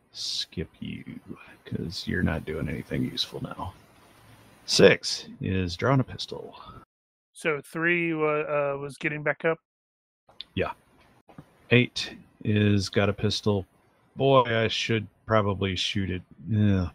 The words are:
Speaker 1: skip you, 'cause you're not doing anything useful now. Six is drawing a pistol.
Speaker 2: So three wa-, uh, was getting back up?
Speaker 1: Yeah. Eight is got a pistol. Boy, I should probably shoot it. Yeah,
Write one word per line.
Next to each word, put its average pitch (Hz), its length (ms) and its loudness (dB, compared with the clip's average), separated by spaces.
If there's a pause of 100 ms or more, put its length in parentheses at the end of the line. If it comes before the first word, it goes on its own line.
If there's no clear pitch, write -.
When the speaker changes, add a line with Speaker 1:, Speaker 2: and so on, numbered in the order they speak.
(120)
Speaker 1:
skip - 560 -8 (120)
you, - 380 -12 (460)
'cause - 420 -10
you're 90 160 0
not 82 220 0
doing 80 240 -6
anything 71 360 -4
useful 65 380 -6
now. - 320 -10 (920)
Six - 600 6 (140)
is 92 360 -2
drawing 131 240 2
a 120 40 0
pistol. - 540 -12 (760)
Speaker 2:
So 151 280 -4
three 170 540 0
wa-, 151 600 0
uh, 139 60 -6
was 143 160 -10
getting 151 280 -4
back 151 200 -2
up? 165 140 2 (960)
Speaker 1:
Yeah. - 180 -2 (1000)
Eight - 440 4 (300)
is 104 440 2
got 101 200 2
a 98 40 2
pistol. 101 540 -2 (480)
Boy, 135 300 6
I 113 240 2
should 107 380 -2 (200)
probably 98 500 2
shoot 95 340 -2
it. 92 120 -6 (260)
Yeah, 101 460 4